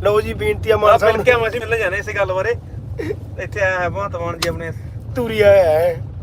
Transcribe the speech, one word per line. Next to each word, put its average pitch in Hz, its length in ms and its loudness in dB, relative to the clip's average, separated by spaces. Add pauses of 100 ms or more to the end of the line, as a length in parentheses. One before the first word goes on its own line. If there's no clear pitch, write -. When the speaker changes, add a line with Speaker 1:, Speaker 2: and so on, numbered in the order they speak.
Speaker 1:
ਲਓ 208 180 4
ਜੀ, 226 120 -4
ਬੇਨਤੀ 214 380 -2
ਆ 214 60 4
ਮਾਨ 208 140 6
Speaker 2:
ਆਹ 226 60 8
Speaker 1:
ਸਾਹਿਬ 220 160 4
Speaker 2:
ਮਿਲ 220 40 0
Speaker 1:
ਨੂੰ। - 80 0
Speaker 2:
ਕੇ 247 60 6
ਆਵਾਂ 233 180 2
ਅਸੀਂ 240 100 -6
ਮਿਲਣ 220 180 -4
ਜਾਣਾ 196 200 -2
ਇਸੇ 208 160 -8
ਗੱਲ 196 200 -2
ਬਾਰੇ। 196 220 0 (840)
ਇੱਥੇ 190 220 -6
ਆਇਆ 185 180 0
ਹੈ 180 100 -2
ਭਗਵੰਤ 190 260 -6
ਮਾਨ 170 240 -6
ਜੀ 170 100 -2
ਆਪਣੇ 165 220 -8 (440)
Speaker 1:
ਧੂਰੀ 226 260 -4
ਆਇਆ 196 300 8
ਹੈ। 165 240 2 (280)